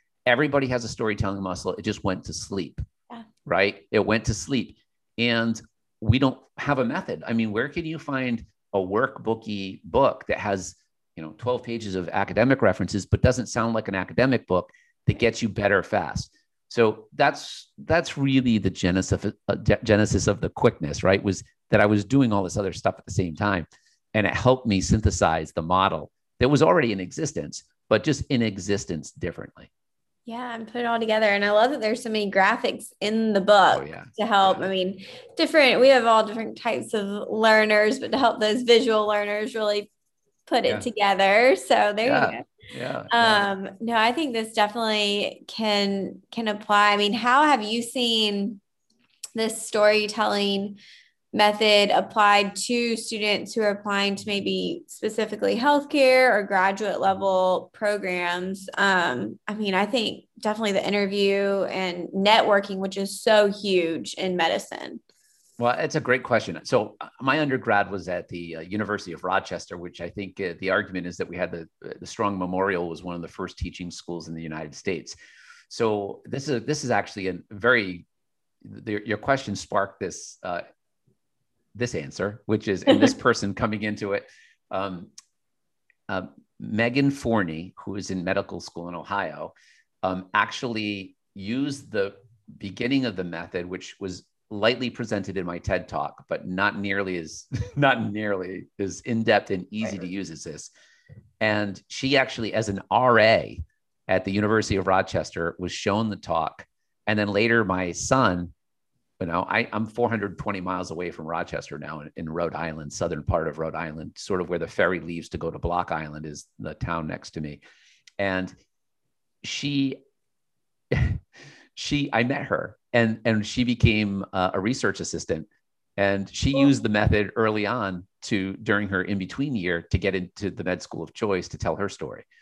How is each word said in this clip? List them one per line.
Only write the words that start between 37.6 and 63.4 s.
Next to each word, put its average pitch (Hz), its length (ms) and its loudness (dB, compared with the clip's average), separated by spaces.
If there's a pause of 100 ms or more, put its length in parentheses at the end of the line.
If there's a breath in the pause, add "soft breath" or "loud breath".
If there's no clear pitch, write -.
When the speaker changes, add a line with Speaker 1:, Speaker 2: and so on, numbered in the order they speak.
Speaker 2:
but 208 140 -6
to - 80 0
help 220 200 2
those 214 220 2
visual 226 460 6
learners 208 480 -2
really 208 360 -2 (540)
put 233 200 0
it - 40 4
Speaker 1:
Yeah. 214 100 -2
Speaker 2:
together. 202 760 4
So 214 400 2
there 220 120 0
Speaker 1:
Yeah. 139 240 2
Speaker 2:
you 113 60 -8
go. 127 80 -12 (300 loud breath)
Speaker 1:
Yeah, 127 360 -6
yeah. 220 400 4
Speaker 2:
Um, 196 180 -6 (100)
no, 233 160 -2
I 226 160 4
think 277 220 -2
this 220 200 -4
definitely 208 920 0
can, 202 720 -2 (100)
can 226 160 -4
apply. 208 460 4
I 202 40 2
mean, 208 160 2
how 247 320 4
have 262 180 4
you 226 180 -2
seen 220 800 0 (720)
this 226 300 -2
storytelling 208 1120 2 (560 loud breath)
method 208 560 4
applied 202 640 4
to 240 400 -2
students 208 600 -4
who 226 60 0
are 208 80 2
applying 202 460 0
to 196 120 -10
maybe 190 600 -4
specifically 208 680 -2
healthcare 262 760 4
or 208 120 2
graduate 196 560 0
level 185 720 2
programs? 190 1040 -4
Um, 175 720 2
I 208 80 -6
mean, 208 180 -2
I 196 140 4
think 214 380 -2 (140)
definitely 214 340 -2
the - 140 0
interview 196 760 0
and 180 460 -4
networking, 202 680 4
which 190 200 -6
is 196 220 -6
so 214 320 6